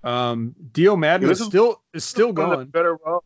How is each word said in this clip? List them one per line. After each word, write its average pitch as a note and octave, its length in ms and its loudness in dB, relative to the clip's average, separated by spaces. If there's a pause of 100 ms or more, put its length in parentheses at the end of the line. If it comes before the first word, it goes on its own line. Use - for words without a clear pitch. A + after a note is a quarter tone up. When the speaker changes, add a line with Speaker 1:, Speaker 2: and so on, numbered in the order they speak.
Speaker 1:
Um, A#2+ 500 -4 (200)
Dio F#3 240 4
Madden D#3+ 300 2
Speaker 2:
Yeah, - 20 4
this F#3 100 0
Speaker 1:
is A#3 40 -6
Speaker 2:
is A3 40 -8
Speaker 1:
still, G#3 340 2 (120)
is E3 100 -12
still A3+ 300 0
Speaker 2:
one D#3 100 -2
of F3 60 -2
the E3+ 80 0
Speaker 1:
going. C3 100 -12
Speaker 2:
better E3 380 -2
Raw E3+ 140 -4
in - 0 -
a - 60 -6